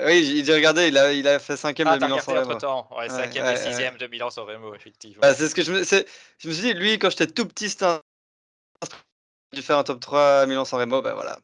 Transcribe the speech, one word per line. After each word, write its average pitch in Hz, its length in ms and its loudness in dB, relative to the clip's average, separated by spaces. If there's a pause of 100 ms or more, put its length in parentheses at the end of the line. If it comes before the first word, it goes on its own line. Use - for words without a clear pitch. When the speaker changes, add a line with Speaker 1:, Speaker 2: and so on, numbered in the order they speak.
Speaker 1:
Oui, 165 180 6
j'ai, 143 200 0
j'ai 151 100 4
regardé, 156 340 4
il 143 80 2
a, 143 160 6
il 139 160 0
a 143 100 4
fait 143 200 -6
cinquième 156 300 -2
Speaker 2:
Ah, 160 80 4
Speaker 1:
de 131 40 -2
Speaker 2:
t'as 143 60 2
Speaker 1:
Milan-San 135 280 -2
Speaker 2:
regardé 131 140 -2
Speaker 1:
Remo. 120 80 -6
Speaker 2:
entre-temps. 127 400 -6
Ouais, 117 60 -6
Speaker 1:
Ouais, 117 80 -8
Speaker 2:
cinquième 127 340 -6
Speaker 1:
ouais, 127 100 0
Speaker 2:
et 123 40 -2
Speaker 1:
ouais. 127 120 -6
Speaker 2:
sixième 123 280 -6
de 123 80 -10
Milan-San 120 400 -10
Remo, 107 280 -14
effectivement. 104 460 -20
Speaker 1:
Bah, 139 140 6
c'est 147 140 -2
ce 151 60 -8
que 175 80 0
je 156 100 -4
me, 185 120 -2
c'est, 196 240 2 (300)
je 156 100 -14
me 165 60 -6
suis 175 80 -6
dit, 233 120 0
lui, 202 240 0
quand 185 120 0
j'étais 160 160 0
tout - 200 -4
petit, 208 220 -10
c'était - 160 -4
un, 165 160 0 (1500)
j'ai 135 100 -12
fait 156 100 -4
un 143 100 4
top 131 180 -8
trois 143 400 4
à 135 60 4
Milan-San 131 340 -4
Remo, 123 200 0
ben 113 140 -6
voilà, - 300 -10